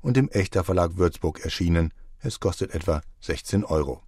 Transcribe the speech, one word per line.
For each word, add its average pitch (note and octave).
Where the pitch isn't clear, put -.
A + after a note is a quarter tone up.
und B2+
im C3+
Echter F#2
Verlag F2
Würzburg F2
erschienen. E2+
Es -
kostet -
etwa D#2+
sechzehn -
Euro. C#2+